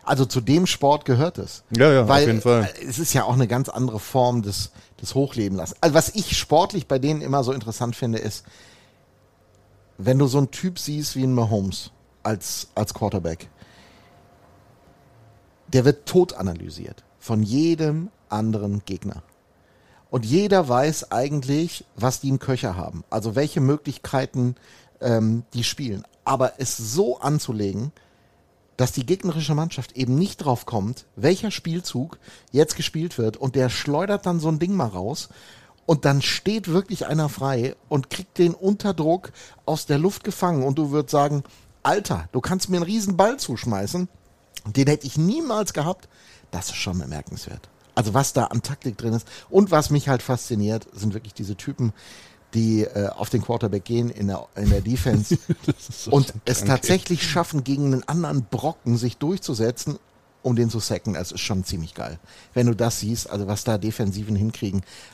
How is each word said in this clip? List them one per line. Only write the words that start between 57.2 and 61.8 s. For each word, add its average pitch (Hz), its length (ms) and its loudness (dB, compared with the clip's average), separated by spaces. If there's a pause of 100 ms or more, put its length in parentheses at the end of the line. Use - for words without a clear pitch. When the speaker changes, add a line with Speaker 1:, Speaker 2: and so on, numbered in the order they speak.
Speaker 1:
schaffen, 151 340 0
gegen 139 300 0
einen 127 140 0
anderen 143 380 0
Brocken 139 520 -2
sich 117 200 -2
durchzusetzen, 139 800 -2 (420)
um 127 160 2
den 117 120 4
zu 113 100 -2
sacken. 104 340 -2
Das 87 180 -6
ist - 100 -8
schon 92 220 -2
ziemlich 82 300 -6